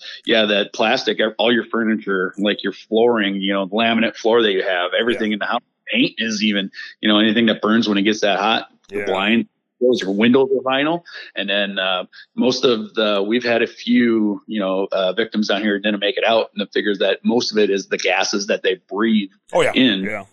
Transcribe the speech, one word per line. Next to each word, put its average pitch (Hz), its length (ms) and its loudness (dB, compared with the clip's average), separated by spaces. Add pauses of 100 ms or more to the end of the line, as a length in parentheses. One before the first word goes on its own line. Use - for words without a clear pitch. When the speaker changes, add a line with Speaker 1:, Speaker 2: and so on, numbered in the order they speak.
(260)
Speaker 1:
yeah, 113 200 2
that 101 280 0
plastic, 113 480 0
ev-, 110 160 0
all 113 140 2
your 110 140 2
furniture, 107 720 -2
like, 101 240 -2
your 98 120 -4
flooring, 110 640 0
you 98 160 -2
know, 98 140 -2
laminate 113 500 0
floor 113 260 4
that 104 80 2
you 92 120 0
have, 90 360 -2
everything 113 320 -2
Speaker 2:
Yeah. 107 40 -2
Speaker 1:
in 98 40 -6
the 95 60 -6
house, 113 160 -4 (300)
paint 143 260 0
is 151 260 -4
even, 101 280 0 (300)
you - 80 0
know, 104 100 4
anything 113 280 2
that 104 140 0
burns 110 280 2
when 101 80 0
it 98 60 0
gets 107 180 0
that 98 180 2
hot, 113 300 -2 (200)
the 98 100 -8
Speaker 2:
Yeah. 104 60 -8
Speaker 1:
blind, 101 420 0 (340)
those 123 220 2
are 92 80 -4
windows 123 460 4
are - 60 -6
vinyl. 143 400 -2 (320)
And 101 140 -6
then, 98 280 -2
uh, 92 280 -2 (300)
most 123 280 0
of 110 320 0
the, 107 320 0
we've 120 160 0
had 120 180 0
a 110 60 0
few, 113 800 0
you 107 140 -6
know, 95 320 -2
uh, 92 200 0
victims 107 360 -2
down 101 120 0
here 104 180 0
didn't 104 200 -2
make 101 180 -2
it 90 60 0
out, 110 300 2
and 101 120 -6
the - 60 -12
figures 98 280 -2
that 98 260 0
most 117 260 0
of 107 60 -4
it 104 120 4
is 98 200 -2
the 98 80 -2
gases 95 500 -2
that 98 160 -2
they 95 120 0 (140)
breathe 104 400 0 (220)
Speaker 2:
Oh, 175 100 2
yeah. 113 120 2
Speaker 1:
in. 110 300 2
Speaker 2:
Yeah, 101 300 -8